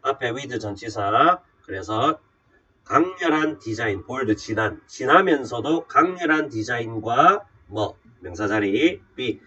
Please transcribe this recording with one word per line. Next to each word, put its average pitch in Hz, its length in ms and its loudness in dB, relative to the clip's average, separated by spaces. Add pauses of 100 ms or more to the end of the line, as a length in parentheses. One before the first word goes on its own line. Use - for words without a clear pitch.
앞에 131 280 -2
with 120 260 -8
전치사. 107 840 0 (220)
그래서 110 580 -2 (680)
강렬한 156 720 0
디자인, 110 440 -4
볼드, 127 320 -2
진한, 107 520 -4
진하면서도 143 960 2
강렬한 165 640 2
디자인과 117 960 0 (220)
뭐, 101 320 -6 (200)
명사 98 280 -6
자리, 107 520 2 (160)
B, 120 320 -6